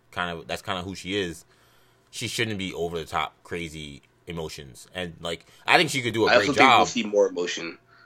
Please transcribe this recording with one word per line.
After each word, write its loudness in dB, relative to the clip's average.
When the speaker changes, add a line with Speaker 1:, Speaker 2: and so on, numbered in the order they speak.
Speaker 1:
kind -6
of, -14
that's -6
kinda -6
who -8
she -6
is. -4
She -8
shouldn't -2
be -6
over -4
the -8
top, -6
crazy -10
emotions. -10
And, -8
like, -8
I 6
think 4
she -2
could -2
do 4
a 6
Speaker 2:
I 8
Speaker 1:
great 4
Speaker 2:
also 2
think 0
Speaker 1:
job. 8
Speaker 2:
we'll 6
see -4
more 4
emotion, -6